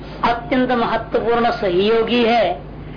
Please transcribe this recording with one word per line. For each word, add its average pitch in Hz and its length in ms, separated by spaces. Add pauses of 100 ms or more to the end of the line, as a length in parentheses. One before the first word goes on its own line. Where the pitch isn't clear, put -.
(240)
अत्यंत 254 480
महत्वपूर्ण 233 800
सहयोगी 214 720
है, 220 340 (380)